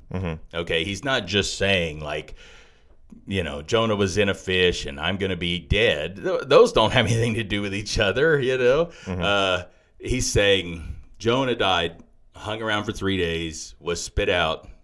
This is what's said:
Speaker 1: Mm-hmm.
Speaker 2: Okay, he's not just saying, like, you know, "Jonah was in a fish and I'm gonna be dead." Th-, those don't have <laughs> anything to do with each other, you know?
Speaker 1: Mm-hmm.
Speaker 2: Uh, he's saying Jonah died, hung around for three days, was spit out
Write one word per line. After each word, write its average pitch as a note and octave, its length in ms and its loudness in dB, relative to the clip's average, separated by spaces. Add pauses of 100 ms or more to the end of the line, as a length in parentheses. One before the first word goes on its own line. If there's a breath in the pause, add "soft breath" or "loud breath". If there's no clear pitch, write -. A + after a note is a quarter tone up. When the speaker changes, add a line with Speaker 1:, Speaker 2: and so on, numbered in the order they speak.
(120)
Speaker 1:
Mm-hmm. E2 440 -8
Speaker 2:
Okay, E2+ 260 -2
he's F#2+ 200 -6
not A2+ 220 -2
just F#2 320 -2
saying, F2 440 0
like, D2+ 340 -10 (880 soft breath)
you F#2+ 180 -2
know, D2 180 -6
"Jonah A2+ 340 2
was G2 220 0
in G2 120 2
a F#2 40 0
fish F#2 520 2
and C#2+ 140 -10
I'm F2+ 180 -2
gonna F#2+ 200 -2
be F2 220 -2
dead." F2+ 580 2
Th-, E3+ 280 -4
those E3 280 6
don't A2 180 4
have B2 140 4
<laughs> F#2+ 60 0
anything A#2 240 2
to A2+ 80 -2
do G2+ 180 -4
with G2 120 -4
each G#2 240 -4
other, C3 420 2
you C3 180 0
know? C3 280 4 (200 loud breath)
Speaker 1:
Mm-hmm. F2+ 180 -4
Speaker 2:
Uh, F#2+ 400 2 (340 soft breath)
he's A#2+ 340 -2
saying F#2 640 2 (220)
Jonah A#2+ 380 0
died, F2 480 0 (320)
hung A2+ 260 -8
around G#2 220 0
for G#2+ 80 -4
three G2 260 -2
days, E2 640 -4
was E2+ 240 -4
spit G2+ 260 -2
out E2 380 0 (160)